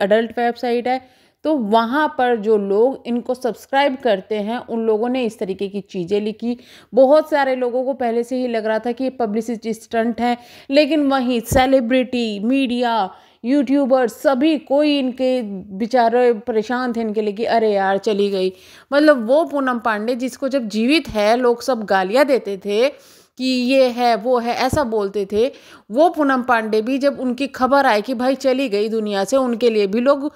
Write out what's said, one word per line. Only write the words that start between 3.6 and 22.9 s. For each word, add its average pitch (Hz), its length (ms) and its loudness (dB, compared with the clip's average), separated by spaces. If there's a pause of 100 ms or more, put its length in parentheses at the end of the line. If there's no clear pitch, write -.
करते 208 320 -2
हैं 214 220 -4
उन 226 280 -6
लोगों 220 240 0
ने 254 160 -2
इस 220 140 -6
तरीके 190 280 -6
की 196 140 -8
चीज़ें 190 400 -4
लिखी। 220 360 -6 (360)
बहुत 285 360 4
सारे 269 260 0
लोगों 254 280 -2
को 269 100 -2
पहले 233 300 -2
से 247 120 -6
ही 254 120 -2
लग 220 180 -2
रहा 220 140 0
था 233 120 -4
कि 240 120 -6
ये 262 60 -2
पब्लिसिटी 226 640 -4
स्टंट 226 480 -4
है, 240 160 0 (340)
लेकिन 294 360 4
वहीं 254 340 0
सेलिब्रिटी, 254 1000 2
मीडिया, 240 680 0 (360)
यूट्यूबर 262 640 2
सभी 277 500 2
कोई 285 420 2
इनके 254 420 -2 (360)
बेचारे 240 560 2
परेशान 240 600 -4
थे 233 80 -4
इनके 220 200 -4
लिए 208 120 -2
कि 220 120 -6
"अरे 220 280 2
यार 196 240 0
चली 202 320 0
गई।" 185 240 -2 (400)
मतलब 285 340 4
वो 294 160 4
पूनम 269 360 -2
पांडे 220 360 -2
जिसको 254 320 -6
जब 247 200 -2
जीवित 233 400 0
है 214 300 0
लोग 240 240 0
सब 226 220 -4
गालियाँ 196 420 0
देते 226 320 -2
थे 208 600 -4 (220)